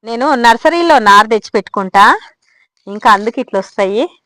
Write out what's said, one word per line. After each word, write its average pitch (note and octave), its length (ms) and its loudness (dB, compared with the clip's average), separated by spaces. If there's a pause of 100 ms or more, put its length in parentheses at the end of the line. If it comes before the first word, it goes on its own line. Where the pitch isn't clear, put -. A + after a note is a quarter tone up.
నేను A#3 220 -6 (180)
నర్సరీలో D#4 520 2 (120)
నారు G#3 240 4
తెచ్చి - 240 -4
పెట్టుకుంటా, G3 480 0 (840)
ఇంకా G#3 300 -4
అందుకు G#3+ 280 -6
ఇట్లా G3 180 -4
వస్తాయి. G#3 420 -4 (200)